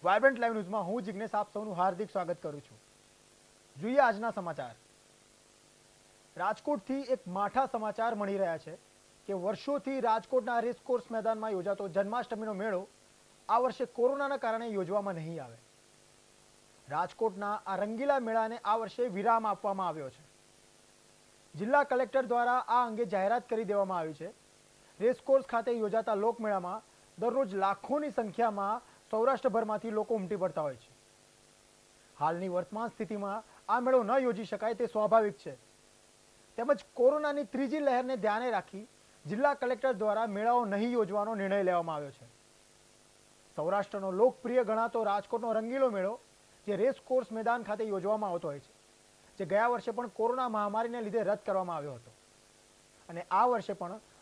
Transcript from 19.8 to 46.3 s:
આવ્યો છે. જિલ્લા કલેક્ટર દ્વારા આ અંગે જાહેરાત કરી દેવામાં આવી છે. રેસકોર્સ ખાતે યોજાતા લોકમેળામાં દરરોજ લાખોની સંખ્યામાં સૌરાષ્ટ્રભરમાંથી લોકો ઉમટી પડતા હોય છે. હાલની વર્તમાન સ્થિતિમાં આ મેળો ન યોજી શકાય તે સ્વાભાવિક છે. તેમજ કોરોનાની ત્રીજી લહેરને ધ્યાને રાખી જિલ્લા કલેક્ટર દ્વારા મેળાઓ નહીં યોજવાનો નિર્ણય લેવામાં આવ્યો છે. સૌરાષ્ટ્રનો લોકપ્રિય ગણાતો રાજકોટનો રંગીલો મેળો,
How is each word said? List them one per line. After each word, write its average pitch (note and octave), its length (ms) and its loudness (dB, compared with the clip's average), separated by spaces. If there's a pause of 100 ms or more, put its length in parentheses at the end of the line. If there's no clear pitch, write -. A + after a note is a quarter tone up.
આવ્યો D3+ 220 -6
છે. - 140 -20 (1300)
જિલ્લા B3+ 300 4
કલેક્ટર C4 420 0
દ્વારા A#3+ 420 2
આ B3 140 4
અંગે A#3 240 -2
જાહેરાત G3+ 420 0
કરી A3 220 -2
દેવામાં F#3+ 300 0
આવી D#3 200 -6
છે. E3+ 140 -12 (680)
રેસકોર્સ C4 460 4
ખાતે A#3 260 0
યોજાતા A3 440 0
લોકમેળામાં G#3+ 680 -2 (340)
દરરોજ A#3+ 360 0
લાખોની G#3+ 580 0
સંખ્યામાં G#3+ 720 -2 (280)
સૌરાષ્ટ્રભરમાંથી A3 840 0
લોકો G#3+ 220 0
ઉમટી G3 240 -4
પડતા F3 240 -2
હોય C#3 140 -4
છે. - 140 -20 (1300)
હાલની E3+ 340 0
વર્તમાન G3+ 400 -4
સ્થિતિમાં G3+ 540 -6 (220)
આ A3+ 140 2
મેળો B3+ 220 6
ન G3+ 140 -2
યોજી A#3 300 0
શકાય G#3+ 280 -2
તે A3+ 140 -2
સ્વાભાવિક G#3+ 500 4
છે. C#3+ 160 -12 (1040)
તેમજ C4 220 2 (140)
કોરોનાની C#4+ 520 4
ત્રીજી C#4 380 -2
લહેરને B3+ 320 2
ધ્યાને G#3+ 340 0
રાખી G3+ 340 -4 (400)
જિલ્લા B3+ 320 2
કલેક્ટર B3+ 380 0
દ્વારા G#3+ 340 0
મેળાઓ A#3 360 2
નહીં G#3 280 0
યોજવાનો G#3 420 0
નિર્ણય G3 300 2
લેવામાં E3+ 320 2
આવ્યો C#3+ 220 -8
છે. - 80 -20 (1300)
સૌરાષ્ટ્રનો G3 540 -2
લોકપ્રિય A#3+ 520 2
ગણાતો A3+ 400 0
રાજકોટનો G#3+ 500 -2
રંગીલો B3 360 0
મેળો, G3+ 240 -2 (520)